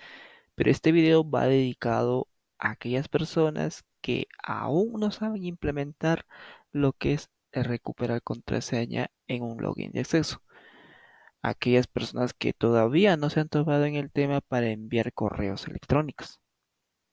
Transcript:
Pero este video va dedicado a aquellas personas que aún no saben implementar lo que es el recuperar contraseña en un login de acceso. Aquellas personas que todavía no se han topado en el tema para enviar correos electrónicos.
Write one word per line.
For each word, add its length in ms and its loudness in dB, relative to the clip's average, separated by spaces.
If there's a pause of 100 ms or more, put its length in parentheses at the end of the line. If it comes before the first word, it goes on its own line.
(560)
Pero 140 2
este 220 4
video 360 6
va 200 2
dedicado 800 2 (300)
a 140 -4
aquellas 360 -4
personas 800 -2 (160)
que 260 -4 (140)
aún 580 -2
no 120 0
saben 320 -6
implementar 840 -2 (460)
lo 220 2
que 200 -2
es 160 -6 (220)
el 140 0
recuperar 580 -4
contraseña 880 -4 (160)
en 160 -4
un 180 -6
login 300 -4
de 80 -4
acceso. 420 -2 (1000)
Aquellas 460 2
personas 460 -4
que 200 -2
todavía 640 4
no 120 -2
se 120 0
han 80 -4
topado 340 2
en 120 -2
el 140 -4
tema 300 0
para 300 -2
enviar 420 -2
correos 560 -4
electrónicos. 720 -4 (720)